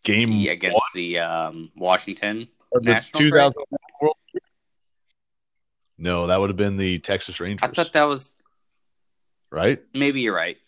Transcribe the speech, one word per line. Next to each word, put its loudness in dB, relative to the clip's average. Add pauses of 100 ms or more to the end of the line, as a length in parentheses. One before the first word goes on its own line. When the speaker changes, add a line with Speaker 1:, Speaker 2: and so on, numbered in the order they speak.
Speaker 1:
Game 2
Speaker 2:
the, 0
against -2
Speaker 1:
one? 4 (120)
Speaker 2:
the, -4
um, -6
Washington -2 (240)
Speaker 1:
Of 2
the 2
Speaker 2:
Nationals, 0
right? 6
Speaker 1:
two 2
thousand 4 (360)
World 2 (160)
Series? -8 (1500)
No, -2
that 4
would 2
have -4
been 0
the 0
Texas -4
Rangers. -4
Speaker 2:
I -4
thought -2
that 0
was -4 (1120)
Speaker 1:
Right? 0 (120)
Speaker 2:
Maybe 0
you're 0
right -2 (100)